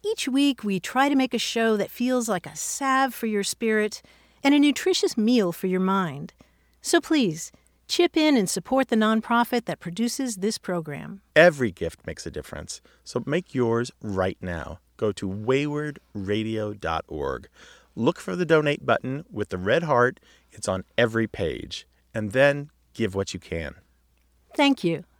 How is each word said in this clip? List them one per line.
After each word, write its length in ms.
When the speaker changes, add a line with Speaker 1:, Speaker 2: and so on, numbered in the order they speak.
Speaker 1:
Each 240
week, 380
we 160
try 300
to 40
make 200
a 40
show 380
that 140
feels 400
like 160
a 100
salve 560
for 140
your 180
spirit 560
and 120
a 40
nutritious 600
meal 340
for 140
your 140
mind. 520
So 220
please, 500
chip 280
in 220
and 100
support 400
the 80
nonprofit 720
that 120
produces 580
this 200
program. 640
Speaker 2:
Every 340
gift 360
makes 180
a 60
difference, 500
so 220
make 280
yours 360
right 400
now. 380
Go 160
to 160
waywardradio 1500
dot 260
org. 420
Look 240
for 180
the 100
donate 400
button 440
with 200
the 80
red 240
heart. 360
It's 160
on 160
every 300
page. 600
And 180
then 380
give 200
what 200
you 60
can. 340
Speaker 1:
Thank 260
you. 220